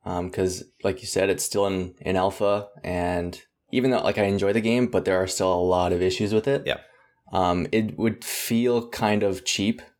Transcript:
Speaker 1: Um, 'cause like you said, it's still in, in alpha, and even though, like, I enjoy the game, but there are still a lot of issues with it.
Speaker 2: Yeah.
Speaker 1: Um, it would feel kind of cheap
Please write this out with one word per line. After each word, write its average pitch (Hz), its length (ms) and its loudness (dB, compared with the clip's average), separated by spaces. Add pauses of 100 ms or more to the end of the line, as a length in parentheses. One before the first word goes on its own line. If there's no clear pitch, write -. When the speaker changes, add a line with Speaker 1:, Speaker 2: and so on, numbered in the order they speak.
Speaker 1:
Um, 90 260 -4
'cause 92 340 -2 (180)
like 95 180 -2
you - 60 -14
said, 95 240 0
it's 92 140 0
still 101 220 0
in, 92 340 -4
in 92 160 0
alpha, 101 520 0 (140)
and 87 580 -2 (300)
even 127 200 2
though, 123 120 0
like, 104 160 0
I 104 60 4
enjoy 98 280 2
the 113 80 2
game, 117 280 2
but 92 160 0
there 95 120 2
are 92 100 2
still 92 260 0
a 90 100 2
lot 90 300 2
of 87 100 2
issues 98 300 0
with 110 140 2
it. 139 200 0
Speaker 2:
Yeah. - 120 -2 (540)
Speaker 1:
Um, 90 400 2
it 107 260 0
would 110 260 -2
feel 120 640 0
kind 104 340 0
of 98 220 -2
cheap 104 360 -2 (200)